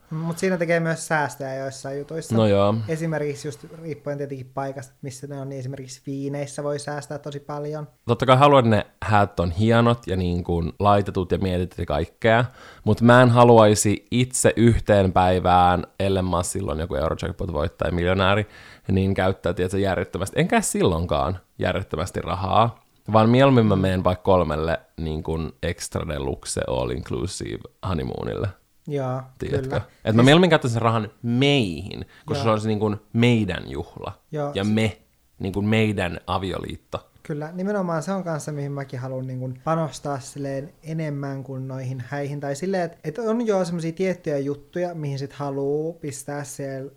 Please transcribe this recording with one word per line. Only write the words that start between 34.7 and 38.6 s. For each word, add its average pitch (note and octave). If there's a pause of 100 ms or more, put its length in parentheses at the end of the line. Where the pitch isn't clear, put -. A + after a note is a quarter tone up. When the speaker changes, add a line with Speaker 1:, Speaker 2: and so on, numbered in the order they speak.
Speaker 2:
niin F#2
kuin G2+
meidän G#2
avioliitto. - (140)
Speaker 1:
Kyllä, D3+
nimenomaan F3+
se F#3
on G3
kanssa, D#3
mihin C#3+